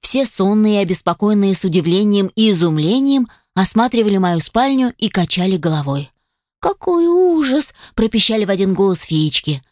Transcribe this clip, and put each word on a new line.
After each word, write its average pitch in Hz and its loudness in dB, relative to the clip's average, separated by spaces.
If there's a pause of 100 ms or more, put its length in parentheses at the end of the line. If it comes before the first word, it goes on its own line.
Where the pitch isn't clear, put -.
Все 262 -2
сонные 208 2
и - 2
обеспокоенные 196 0
с 175 -4
удивлением 190 0
и 220 2
изумлением 202 0 (260)
осматривали 214 0
мою 180 0
спальню 254 -2
и 220 -2
качали 185 -2
головой. 143 -4 (500)
Какой 349 -2
ужас! 330 0 (220)
пропищали 220 0
в 185 -4
один 190 0
голос 185 0
феечки. 156 -2